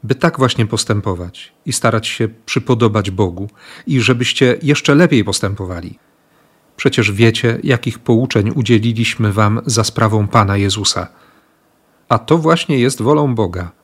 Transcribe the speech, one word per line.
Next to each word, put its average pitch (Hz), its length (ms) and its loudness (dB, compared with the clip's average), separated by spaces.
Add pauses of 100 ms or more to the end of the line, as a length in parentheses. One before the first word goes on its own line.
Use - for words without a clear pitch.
By 113 100 0
tak - 240 -2
właśnie 120 280 2
postępować 95 840 -4 (140)
i 123 60 -6
starać 110 340 0
się 113 220 -4
przypodobać 110 800 0
Bogu 95 400 -4 (360)
i 135 140 0
żebyście 123 640 2
jeszcze 143 320 2
lepiej 147 300 4
postępowali. 95 760 -6 (760)
Przecież 107 360 0
wiecie, 113 500 2
jakich 120 360 -2
pouczeń 117 560 0
udzieliliśmy 113 760 0
wam 107 340 0
za 113 180 0
sprawą 107 440 0
Pana 101 280 2
Jezusa. 98 520 -2 (1000)
A 117 100 2
to 165 200 2
właśnie 160 400 0
jest 123 240 0
wolą 143 320 2
Boga. 90 380 -4 (120)